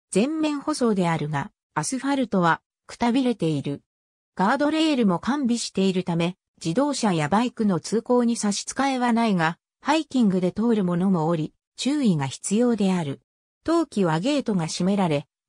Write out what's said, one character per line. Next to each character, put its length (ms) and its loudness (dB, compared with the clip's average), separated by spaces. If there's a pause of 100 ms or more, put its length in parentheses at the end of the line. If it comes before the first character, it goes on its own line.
(120)
全 280 0
面 220 -2
舗 120 -4
装 220 0
で 140 0
あ 80 0
る 120 -4
が、 220 -6 (220)
ア 100 -4
ス 160 -6
フ 80 -6
ァ 80 0
ル 120 0
ト 140 0
は 200 2 (260)
く 80 -18
た 160 0
び 120 2
れ 120 0
て 120 -2
い 140 -2
る。 200 -8 (540)
ガ 160 2
ー 60 2
ド 140 0
レ 220 2
ー 20 0
ル 100 2
も 140 2
完 220 -2
備 160 0
し 140 -8
て 100 -2
い 120 2
る 100 -2
た 120 -4
め、 220 -2 (260)
自 100 -2
動 200 0
車 200 0
や 160 -2
バ 140 2
イ 80 -4
ク 140 -4
の 140 2
通 220 -2
行 220 2
に 120 0
差 160 -2
し 160 -6
支 140 -10
え 180 0
は 140 0
な 140 2
い 80 2
が、 220 0 (240)
ハ 140 0
イ 100 0
キ 160 0
ン 60 4
グ 140 2
で 100 0
通 240 0
る 80 2
者 260 0
も 180 2
お 80 2
り、 180 -4 (240)
注 260 0
意 140 4
が 100 -2
必 280 -6
要 200 2
で 180 0
あ 100 -2
る。 180 -8 (420)
冬 220 0
季 200 0
は 140 0
ゲ 200 0
ー 40 -2
ト 120 -2
が 120 -2
閉 180 -4
め 120 2
ら 100 2
れ、 180 -2 (240)